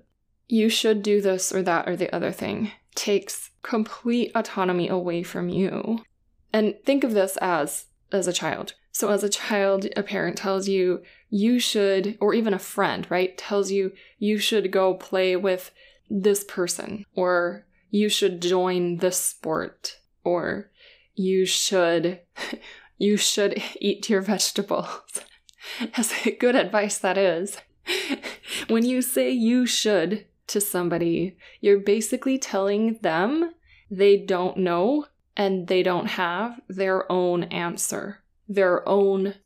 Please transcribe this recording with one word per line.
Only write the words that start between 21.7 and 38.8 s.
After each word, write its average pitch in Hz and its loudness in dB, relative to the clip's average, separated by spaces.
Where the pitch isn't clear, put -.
<laughs> - -20
you 208 2
should 202 0
eat - -2
your 196 2
vegetables." - -4
<laughs> - -12
As 226 -2
good 247 4
advice 202 0
that 190 0
is. 185 0
<laughs> - -6
When 226 4
you 254 0
say 254 0
"you 247 4
should," 208 0
to 208 0
somebody, 170 -2
you're 202 6
basically 226 0
telling 208 0
them 233 0
they 202 6
don't 185 0
know 185 2
and 190 0
they 185 4
don't 180 0
have 190 -4
their 190 0
own 175 2
answer, 175 -6
their 190 2